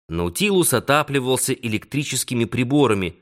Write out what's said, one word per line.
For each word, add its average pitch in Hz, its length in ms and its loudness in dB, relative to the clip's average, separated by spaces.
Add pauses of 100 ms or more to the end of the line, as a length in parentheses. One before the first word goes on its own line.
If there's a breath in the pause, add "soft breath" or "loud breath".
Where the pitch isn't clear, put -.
Наутилус 151 680 0
отапливался 135 800 0
электрическими 120 920 -4
приборами, 117 760 2